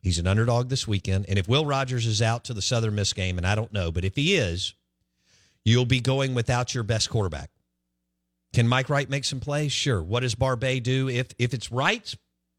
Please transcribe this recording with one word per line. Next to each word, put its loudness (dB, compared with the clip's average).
He's 2
an 0
underdog 2
this -4
weekend. 0
And 2
if -2
Will 2
Rogers -2
is 2
out 0
to -8
the -6
Southern 0
Miss 0
game, -2
and -2
I 2
don't -4
know, -2
but -2
if -2
he 2
is, -2
you'll 6
be 2
going 0
without 0
your -4
best -2
quarterback. -2
Can 6
Mike 2
Wright 0
make -4
some -4
plays? -2
Sure. 0
What -2
does -2
Barbay 0
do? 0
If, -2
if 2
it's -6
Wright's -4